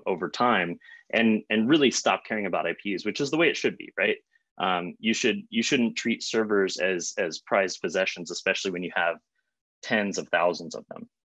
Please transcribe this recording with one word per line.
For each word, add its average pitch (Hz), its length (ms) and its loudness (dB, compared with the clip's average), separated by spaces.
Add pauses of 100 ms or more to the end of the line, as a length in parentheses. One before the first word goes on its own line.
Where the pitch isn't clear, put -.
over 90 240 -4
time 95 500 0 (320)
and, 110 380 4
and 110 180 2
really 139 240 6
stop - 320 0
caring 107 220 -4
about 85 200 -2
I 85 80 -2
Ps, 95 320 -6
which 104 140 -4
is 139 120 -2
the 156 60 -2
way 160 120 4
it - 80 -2
should 110 200 -2
be, - 200 -16
right? 104 180 2 (440)
Um, 90 400 0
you 110 140 2
should, 104 360 2
you 117 120 0
shouldn't 117 360 2
treat - 260 -2
servers 104 540 0
as, 87 400 -2
as 85 220 -4
prized 98 420 0
possessions, 92 500 -2
especially 95 400 -2
when 87 120 -6
you 82 120 -6
have 85 220 0 (640)
tens 101 360 -2
of 80 120 -8
thousands 85 440 0
of - 160 -12
them. - 200 -14 (220)